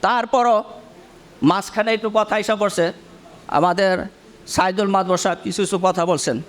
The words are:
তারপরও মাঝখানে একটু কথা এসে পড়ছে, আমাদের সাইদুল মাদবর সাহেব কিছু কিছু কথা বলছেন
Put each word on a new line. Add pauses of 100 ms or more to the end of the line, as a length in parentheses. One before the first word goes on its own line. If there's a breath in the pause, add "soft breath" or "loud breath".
তারপরও (840)
মাঝখানে
একটু (100)
কথা
এসে
পড়ছে, (680)
আমাদের (640)
সাইদুল
মাদবর
সাহেব
কিছু
কিছু (100)
কথা
বলছেন (120)